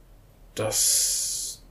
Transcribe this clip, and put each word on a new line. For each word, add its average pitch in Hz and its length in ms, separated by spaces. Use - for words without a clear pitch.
Das - 1160